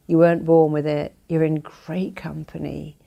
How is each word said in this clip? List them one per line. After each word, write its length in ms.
you 100
weren't 260
born 280
with 140
it. 280
You're 160
in 160
great 300
company. 800